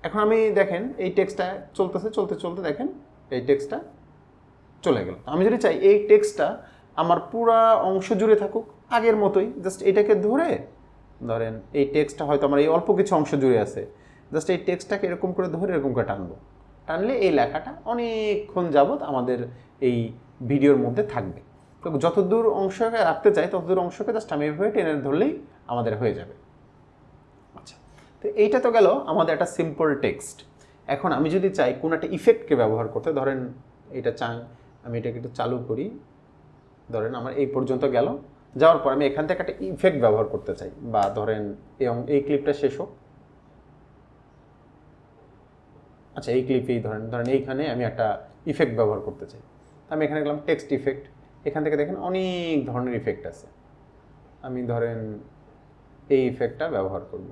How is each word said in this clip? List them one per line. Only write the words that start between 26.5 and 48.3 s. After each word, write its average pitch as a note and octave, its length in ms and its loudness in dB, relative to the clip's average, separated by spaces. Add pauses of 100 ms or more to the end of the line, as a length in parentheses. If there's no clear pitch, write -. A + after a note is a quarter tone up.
আচ্ছা, - 160 -20 (460)
তো - 40 -12 (180)
এইটা G#3+ 220 4
তো A#3+ 120 4
গেল G3+ 100 8 (240)
আমাদের D#3+ 240 2
একটা D#3+ 120 0 (100)
সিম্পল D#3+ 300 0 (160)
টেক্সট। - 340 -4 (560)
এখন D#3 240 -2
আমি D3+ 180 2
যদি F#3+ 220 2
চাই B2+ 140 4 (100)
কোনো D#3+ 160 -2
একটা - 100 -6 (100)
ইফেক্টকে A3+ 440 4
ব্যবহার A2+ 320 2
করতে, A#2+ 160 -2 (100)
ধরেন C3+ 200 -2 (600)
এটা A#2 120 -2 (100)
চাই A#2 140 -4 (500)
আমি A#2+ 140 -8
এটাকে A#2 220 -6
একটু A#2+ 180 -12
চালু B2 180 -2 (120)
করি, B2 160 -4 (1080)
ধরেন A2+ 260 -4
আমার B2+ 220 -8
এই C3+ 140 2
পর্যন্ত B2+ 280 -2 (120)
গেল, B2 120 2 (540)
যাওয়ার D#3+ 220 8
পর C#3+ 120 2
আমি D3 140 2
এখান D3+ 180 -2
থেকে F#3 160 -2
একটা - 120 -6 (180)
ইফেক্ট D#3+ 300 2
ব্যবহার G#2+ 300 4
করতে - 260 -6
চাই, F#2 120 -12 (220)
বা G#2+ 100 2 (140)
ধরেন G#2+ 260 -4 (380)
এই B2+ 100 0
অং-, A#2+ 220 -6
এই C#3+ 120 4
ক্লিপটা C#3+ 360 0
শেষ C#3 180 0
হোক, G3 100 -8 (3250)
আচ্ছা - 200 -8
এই B2+ 100 4
ক্লিপেই B2+ 400 0
ধরেন, G#2+ 240 -6
ধরেন A#2+ 240 -4
এইখানে C3 280 -4 (100)
আমি B2 160 -4
একটা A2+ 160 -2 (460)